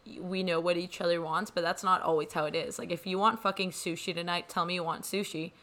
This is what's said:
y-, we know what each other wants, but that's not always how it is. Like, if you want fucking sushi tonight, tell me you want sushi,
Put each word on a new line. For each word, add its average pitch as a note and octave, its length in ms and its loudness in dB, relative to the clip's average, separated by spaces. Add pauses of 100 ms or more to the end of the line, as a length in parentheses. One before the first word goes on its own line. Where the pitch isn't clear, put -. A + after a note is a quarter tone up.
y-, - 160 -14
we F#3 220 0
know E3+ 180 4
what F3 160 4
each F3 240 -4
other E3+ 200 4
wants, E3 300 -2
but F3 100 0
that's E3+ 220 0
not F#3 180 4
always D#3 300 2
how D#3 140 2
it D#3 100 -2
is. D3 240 -2
Like, F3 120 -6
if E3+ 140 -4
you F#3 140 0
want A3 220 4
fucking G3 300 0
sushi E3+ 420 -4
tonight, E3+ 340 -2
tell E3+ 180 -2
me F3 100 -2
you F3 80 -2
want D#3+ 200 -2
sushi, F#3 480 -4 (120)